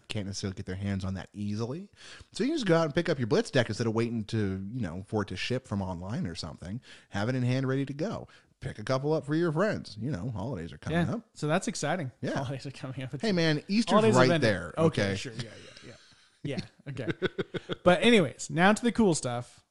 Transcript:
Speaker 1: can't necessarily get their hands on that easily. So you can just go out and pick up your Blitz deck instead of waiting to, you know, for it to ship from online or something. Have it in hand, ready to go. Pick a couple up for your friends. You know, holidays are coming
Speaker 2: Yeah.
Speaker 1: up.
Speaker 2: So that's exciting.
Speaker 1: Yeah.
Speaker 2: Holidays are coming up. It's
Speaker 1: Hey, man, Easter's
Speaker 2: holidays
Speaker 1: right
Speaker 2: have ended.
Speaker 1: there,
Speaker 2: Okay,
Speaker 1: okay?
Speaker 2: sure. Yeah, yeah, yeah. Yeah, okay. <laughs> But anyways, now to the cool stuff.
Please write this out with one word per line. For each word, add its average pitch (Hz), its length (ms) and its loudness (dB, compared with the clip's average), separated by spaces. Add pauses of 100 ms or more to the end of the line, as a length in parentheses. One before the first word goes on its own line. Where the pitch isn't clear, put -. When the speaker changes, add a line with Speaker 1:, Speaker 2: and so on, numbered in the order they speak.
Speaker 1:
can't 104 180 -4
necessarily 98 280 -6
get 95 120 -10
their 92 100 -6
hands 98 280 -2
on 95 100 -4
that - 200 -8
easily. 113 540 -6 (440)
So - 120 -2
you 269 60 2
can 339 60 0
just 254 100 -4
go 165 120 6
out 165 80 4
and 147 80 -2
pick 170 160 0
up 147 80 0
your 123 100 0
Blitz 180 220 2
deck 120 180 4
instead 113 180 -2
of 110 80 0
waiting 113 320 0
to, 113 120 -2 (360)
you 131 60 -6
know, 92 260 -6
for 107 160 0
it 98 60 -6
to 92 80 -8
ship - 320 -4
from 101 140 -2
online 92 440 -6
or 82 80 -6
something. 90 460 -10 (300)
Have 101 180 -4
it 127 60 -2
in 127 80 -2
hand, 131 260 0
ready 135 160 -2
to 135 80 -6
go. 143 340 -6 (340)
Pick - 180 -10
a 107 60 -10
couple 131 280 0
up 147 140 -2
for 143 80 -2
your 170 160 2
friends. 151 500 -2
You 131 120 -4
know, 113 180 -4
holidays 92 420 -8
are 123 60 -14
coming 170 300 0
Speaker 2:
Yeah. - 60 -4
Speaker 1:
up. 233 80 -6 (120)
Speaker 2:
So 151 140 -4
that's 165 180 0
exciting. 156 540 -4
Speaker 1:
Yeah. - 140 -4 (100)
Speaker 2:
Holidays 131 200 -8
are 139 60 -10
coming 135 320 -10
up. 131 100 -10
It's 143 80 -6
Speaker 1:
Hey, 220 120 0
man, 160 340 4
Easter's 220 240 2
Speaker 2:
holidays 214 240 6
Speaker 1:
right 127 160 8
Speaker 2:
have - 60 -
ended. 143 120 4
Speaker 1:
there, 87 300 -2
Speaker 2:
Okay, 160 240 4
Speaker 1:
okay? 98 140 2
Speaker 2:
sure. 113 200 -6
Yeah, 117 60 -6 (420)
yeah, 120 100 -16 (500)
yeah. 139 140 -6 (260)
Yeah, 147 60 -10 (140)
okay. - 40 -6 (380)
<laughs> - 360 -8
But 175 220 6
anyways, 214 460 4
now 170 220 6
to 214 80 2
the 240 120 2
cool 190 240 6
stuff. - 540 -6